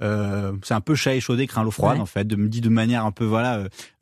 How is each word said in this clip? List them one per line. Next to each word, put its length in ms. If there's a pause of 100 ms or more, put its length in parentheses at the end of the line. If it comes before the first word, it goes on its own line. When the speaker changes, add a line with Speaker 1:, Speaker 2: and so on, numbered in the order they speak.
Speaker 1:
euh, 520 (100)
c'est 100
un 80
peu 140
chat 200
échaudé, 320
crin 160
l'eau 80
froide, 260
Speaker 2:
Ouais. 60
Speaker 1:
en 40
fait, 200
de, 80 (140)
dit 140
de 80
manière 340
un 80
peu, 140
voilà, 320
euh, 100 (340)